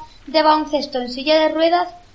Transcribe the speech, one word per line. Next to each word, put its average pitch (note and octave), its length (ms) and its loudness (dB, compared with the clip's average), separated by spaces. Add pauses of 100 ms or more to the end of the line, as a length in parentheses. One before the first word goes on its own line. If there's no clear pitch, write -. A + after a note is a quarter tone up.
(260)
de D#4 160 0
baloncesto D4+ 580 0
en B3 100 -8
silla D4 300 0
de D#4 80 2
ruedas E4 400 0 (260)